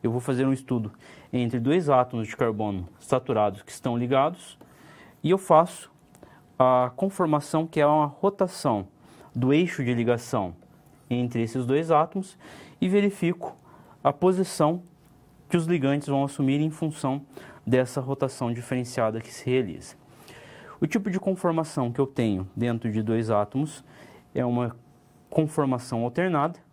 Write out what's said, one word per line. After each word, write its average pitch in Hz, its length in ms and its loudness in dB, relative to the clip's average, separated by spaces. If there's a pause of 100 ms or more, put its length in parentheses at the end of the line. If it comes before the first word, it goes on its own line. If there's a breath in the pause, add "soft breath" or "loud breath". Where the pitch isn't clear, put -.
Eu 113 80 2
vou 123 100 -2
fazer 127 240 0
um 135 80 2
estudo 120 380 -4 (420 loud breath)
entre 123 260 0
dois 147 300 2
átomos 123 380 2
de - 100 -14
carbono 104 500 -2 (120)
saturados 107 640 0
que - 80 -20
estão 120 260 -4
ligados 135 600 -2 (680 loud breath)
e 151 80 2
eu 190 60 4
faço 175 540 2 (680 loud breath)
a 127 380 4
conformação, 160 720 0
que 160 140 -2
é 147 80 6
uma 151 180 4
rotação 147 800 -2 (460 loud breath)
do 127 200 2
eixo 165 300 2
de 123 100 0
ligação 117 600 0 (560)
entre 120 320 -2
esses 117 240 -2
dois 147 240 0
átomos 165 480 2 (420 loud breath)
e 185 80 2
verifico 196 680 0 (480 loud breath)
a 147 100 4
posição 180 680 2 (680)
que - 80 2
os 165 80 0
ligantes 143 420 0
vão 139 160 0
assumir 139 380 0
em 156 80 0
função 147 560 -4 (400 loud breath)
dessa 127 340 2
rotação 131 540 -4
diferenciada 120 680 -4
que - 140 -14
se - 160 -8
realiza. 123 460 -2 (840 loud breath)
O 170 80 0
tipo 202 220 -2
de 185 100 -2
conformação 165 720 -2
que 117 80 -6
eu 135 80 2
tenho 104 480 -2
dentro 117 360 -2
de 110 100 0
dois 113 280 0
átomos 117 540 -2 (500 loud breath)
é 127 120 0
uma 120 300 -2 (540)
conformação 131 760 -2
alternada 165 560 -2 (140)